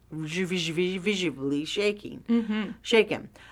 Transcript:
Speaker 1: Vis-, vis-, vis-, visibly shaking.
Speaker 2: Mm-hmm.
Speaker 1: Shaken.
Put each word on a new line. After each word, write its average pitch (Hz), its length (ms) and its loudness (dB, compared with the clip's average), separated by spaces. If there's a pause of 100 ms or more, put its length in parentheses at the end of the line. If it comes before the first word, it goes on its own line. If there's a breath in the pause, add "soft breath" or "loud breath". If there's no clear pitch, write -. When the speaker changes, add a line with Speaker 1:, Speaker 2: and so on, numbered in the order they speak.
(120)
Speaker 1:
Vis-, 160 380 -2
vis-, 175 200 0
vis-, 180 300 0
visibly 151 640 0
shaking. 208 640 -2
Speaker 2:
Mm-hmm. 214 440 0 (100)
Speaker 1:
Shaken. 208 480 4 (220 loud breath)